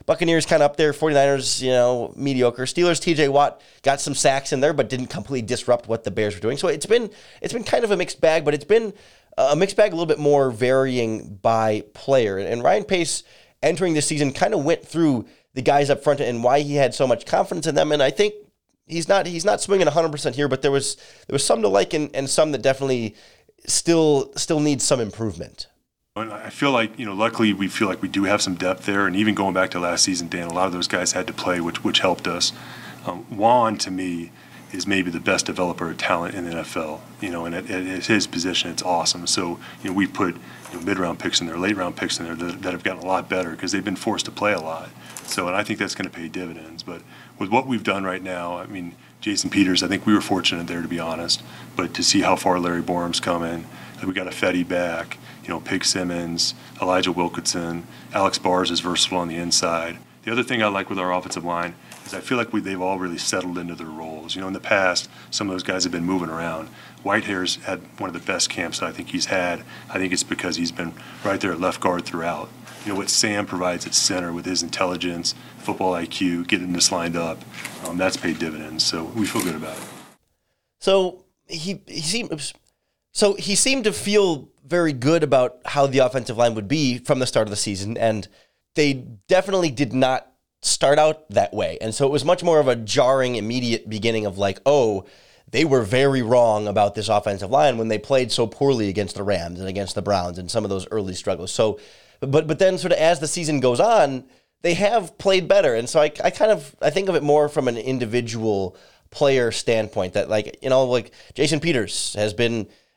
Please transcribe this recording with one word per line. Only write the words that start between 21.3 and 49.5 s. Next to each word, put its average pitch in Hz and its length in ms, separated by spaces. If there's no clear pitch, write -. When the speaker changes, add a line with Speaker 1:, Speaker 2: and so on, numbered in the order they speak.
Speaker 1:
was - 120
some 233 160
to 214 60
like 190 260
and, 151 220
and 135 120
some 156 260
that 123 100
definitely 131 500
still, 156 680
still - 240
needs 147 240
some 139 160
improvement. 101 680
Speaker 2:
And 110 200
I 110 160
feel 143 220
like, 113 280
you 123 60
know, 101 80
luckily 110 400
we 95 160
feel 104 180
like 90 140
we 92 80
do 98 160
have 101 160
some 92 140
depth 92 300
there. 101 220
And 90 80
even 104 180
going 95 200
back 92 180
to 90 80
last 87 240
season, 87 240
Dan, 85 220
a 85 40
lot 90 140
of 90 60
those 87 160
guys 90 240
had 90 140
to - 40
play, 87 300
which, 85 240
which 98 160
helped 92 260
us. 87 240
Um, 87 240
Juan, 110 480
to - 140
me, 90 420
is 92 120
maybe 95 240
the 82 120
best 92 240
developer 87 440
of 82 80
talent 87 380
in 92 80
the 87 80
N 82 60
F 80 180
L, 78 260
you 101 80
know, 85 160
and 85 100
at, 113 160
at 92 360
his 107 200
position, 87 420
it's 80 140
awesome. 85 420
So, 87 320
you 101 80
know, 92 60
we've 95 180
put, 87 220
you - 440
know, - 20
mid-round 87 360
picks - 220
in 87 80
there, 82 100
late-round 92 380
picks - 240
in 104 60
there 85 100
that, 87 260
that 92 120
have 85 100
gotten 92 200
a 90 40
lot 90 220
better 87 260
'cause 85 160
they've 98 120
been 98 120
forced - 300
to - 60
play 104 200
a 92 80
lot. 80 300
So, 92 200
and 90 80
I 104 80
think 107 160
that's 98 160
gonna - 140
pay 82 180
dividends. 82 560
But 82 200
with 101 100
what 127 180
we've 117 160
done 98 200
right 92 180
now, 87 360
I 85 80
mean, 87 300
Jason 101 280
Peters, 92 320